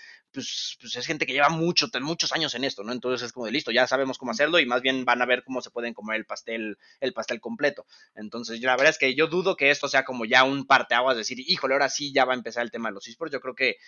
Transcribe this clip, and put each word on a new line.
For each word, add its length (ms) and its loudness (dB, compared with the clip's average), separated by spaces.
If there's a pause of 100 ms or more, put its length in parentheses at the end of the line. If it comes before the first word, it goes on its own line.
(340)
pues, 460 -8
pues 160 -10
es 100 -6
gente 200 -2
que 80 -4
lleva 160 6
mucho, 380 2 (120)
muchos 320 -2
años 240 -2
en 80 -4
esto, 220 -4
¿no? 80 -6
Entonces 320 -2
es 80 -10
como 140 -8
de, 40 -4
"Listo, 200 -2
ya 160 4
sabemos 300 0
cómo 140 -6
hacerlo", 260 2
y 80 4
más 160 0
bien 220 0
van 180 2
a 40 4
ver 180 2
cómo 160 -6
se 100 -8
pueden 240 -6
comer 220 -6
el 100 -6
pastel, 520 -8 (240)
el 100 -2
pastel 300 -8
completo. 440 -4 (300)
Entonces, 440 -10
yo, 80 -2
la 80 4
verdad 160 6
es 80 -10
que 160 2
yo 100 4
dudo 320 0
que 140 6
esto 160 0
sea 180 2
como 200 -6
ya 180 6
un 240 2
parteaguas, 500 4
decir, 220 -6
"Híjole, 340 -2
ahora 160 2
sí 240 -6
ya 100 6
va 100 4
a 40 0
empezar 260 -4
el 60 -4
tema 180 -6
de 60 -4
los 140 -14
esports". 260 -10
Yo 80 -6
creo 140 -8
que, 220 0 (100)